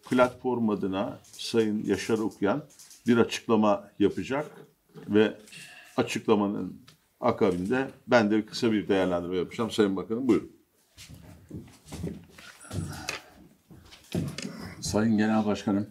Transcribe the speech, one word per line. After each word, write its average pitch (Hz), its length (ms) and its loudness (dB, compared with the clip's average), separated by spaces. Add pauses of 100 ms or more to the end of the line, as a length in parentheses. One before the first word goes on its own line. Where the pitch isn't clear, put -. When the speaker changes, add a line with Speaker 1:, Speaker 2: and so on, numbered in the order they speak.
(100)
Speaker 1:
platform 123 600 2
adına 98 520 -2
Sayın 107 600 0
Yaşar 104 340 0
Okuyan 110 460 0 (420)
bir 120 100 6
açıklama 107 840 2
yapacak 104 480 0 (640)
ve 107 260 4 (600)
açıklamanın 104 880 0 (380)
akabinde 120 680 0 (180)
ben 113 240 4
de 107 160 2
kısa - 260 -2
bir 98 160 -2
değerlendirme 92 480 0
yapacağım. 101 340 -4
Sayın 98 260 2
Bakanım, 113 320 -4
buyurun. 98 240 2 (4000)
Speaker 2:
Sayın 107 380 2
Genel 107 280 2
Başkanım, 104 440 -2